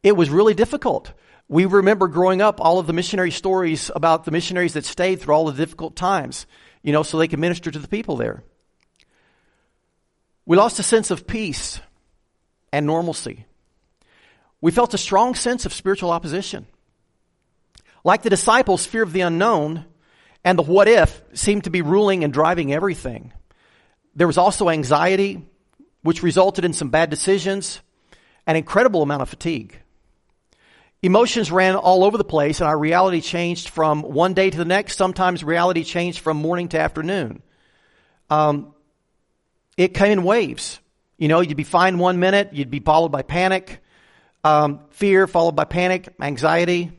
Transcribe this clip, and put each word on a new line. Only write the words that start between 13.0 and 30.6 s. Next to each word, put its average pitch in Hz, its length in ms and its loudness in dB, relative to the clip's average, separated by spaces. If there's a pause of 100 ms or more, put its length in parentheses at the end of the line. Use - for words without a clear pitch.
We 170 120 2
felt 240 220 0
a 202 40 -4
strong 226 360 0
sense 240 320 -4
of 156 60 -8
spiritual 190 380 -4
opposition. 170 560 -6 (1400)
Like 196 180 2
the 226 80 0
disciples, 202 560 2
fear 226 160 -4
of 180 100 -4
the 185 100 -2
unknown 165 640 0 (600)
and 180 140 4
the 170 40 2
what 190 260 6
if 208 340 4 (120)
seemed 202 300 -2
to 185 60 -6
be 175 120 -2
ruling 190 420 2
and 143 80 -2
driving 156 400 0
everything. 131 600 -6 (840)
There 165 120 2
was 160 120 0
also 190 300 2
anxiety, 170 800 0 (560)
which 165 200 -2
resulted 185 420 2
in 175 80 0
some 147 180 -6
bad 156 200 2
decisions, 190 680 -2 (680)
an 160 100 0
incredible 190 460 2
amount 143 200 -2
of 120 60 -6
fatigue. 135 500 -10 (1200)